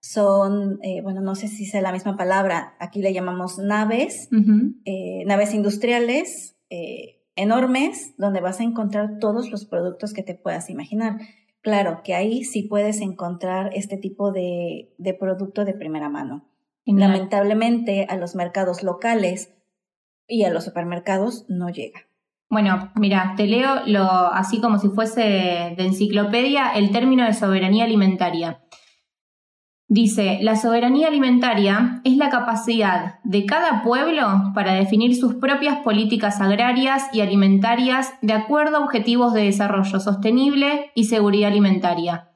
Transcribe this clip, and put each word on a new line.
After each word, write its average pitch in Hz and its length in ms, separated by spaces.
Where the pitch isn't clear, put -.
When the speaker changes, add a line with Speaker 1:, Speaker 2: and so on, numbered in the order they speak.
Speaker 1:
Son, 196 800
eh, 185 220
bueno, 190 180
no 196 140
sé 208 140
si 214 160
sea 196 160
la 190 100
misma 190 260
palabra, 185 640
aquí 196 220
le 190 120
llamamos 180 460
naves, 214 720
Speaker 2:
Ujú. 214 420
Speaker 1:
eh, 185 400
naves 208 280
industriales, 240 1040
eh, - 560
enormes, 254 840
donde 196 240
vas 185 180
a 233 40
encontrar 208 560
todos 226 320
los 202 140
productos 180 480
que 196 100
te 180 100
puedas 170 360
imaginar. 220 480
Claro 196 420
que 185 120
ahí 220 280
sí 208 200
puedes 208 380
encontrar 185 720
este 196 240
tipo 196 340
de, 175 640
de 185 160
producto 190 520
de 196 80
primera 156 360
mano. 143 380
Speaker 2:
Genial. 196 260
Speaker 1:
Lamentablemente, 202 1000
a 190 60
los 175 200
mercados 180 480
locales 196 720
y 220 180
a 180 40
los 165 140
supermercados 190 840
no 180 200
llega. - 380
Speaker 2:
Bueno, 196 460
mira, 190 400
te 208 100
leo 254 420
lo, 202 220
así 185 520
como 220 180
si 202 100
fuese 220 320
de 185 80
enciclopedia, 208 880
el 202 160
término 247 340
de 220 80
soberanía 196 500
alimentaria. 185 800
Dice, 202 520
"La 220 160
soberanía 247 500
alimentaria 247 960
es 262 140
la 285 120
capacidad 220 920
de 202 220
cada 302 380
pueblo 247 720
para 202 200
definir 214 420
sus 247 200
propias 277 420
políticas 208 640
agrarias 240 640
y 220 80
alimentarias 226 1000
de 220 120
acuerdo 302 440
a 285 60
objetivos 240 500
de 214 100
desarrollo 202 580
sostenible 269 920
y 226 120
seguridad 208 460
alimentaria. 175 840